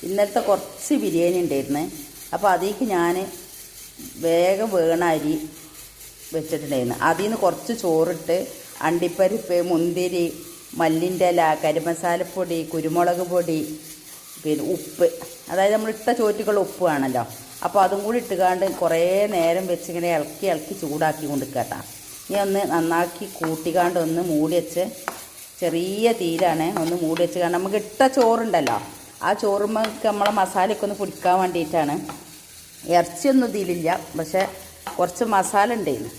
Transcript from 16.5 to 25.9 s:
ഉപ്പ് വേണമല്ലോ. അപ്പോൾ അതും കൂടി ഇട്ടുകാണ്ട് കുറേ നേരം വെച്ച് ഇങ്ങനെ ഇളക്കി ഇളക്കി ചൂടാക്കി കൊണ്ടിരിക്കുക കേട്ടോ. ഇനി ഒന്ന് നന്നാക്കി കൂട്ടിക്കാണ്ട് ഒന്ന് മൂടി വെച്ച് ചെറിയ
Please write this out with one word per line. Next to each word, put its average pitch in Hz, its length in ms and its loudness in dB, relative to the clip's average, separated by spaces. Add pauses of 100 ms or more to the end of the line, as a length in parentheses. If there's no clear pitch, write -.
ഉപ്പ് - 220 -6
വേണമല്ലോ. 135 360 0 (420)
അപ്പോൾ 202 180 2
അതും 196 200 2
കൂടി 226 180 0
ഇട്ടുകാണ്ട് 185 420 2 (160)
കുറേ 165 220 2 (320)
നേരം 170 380 2
വെച്ച് 170 180 -4
ഇങ്ങനെ 175 260 -2
ഇളക്കി 151 360 -4
ഇളക്കി 156 280 -4
ചൂടാക്കി 156 500 0
കൊണ്ടിരിക്കുക 135 320 -2
കേട്ടോ. - 160 -6 (500)
ഇനി 196 180 -2
ഒന്ന് 196 160 0 (100)
നന്നാക്കി 170 540 0 (120)
കൂട്ടിക്കാണ്ട് 170 680 0
ഒന്ന് 165 160 0 (100)
മൂടി 156 280 2
വെച്ച് 170 240 -2 (760)
ചെറിയ 185 600 2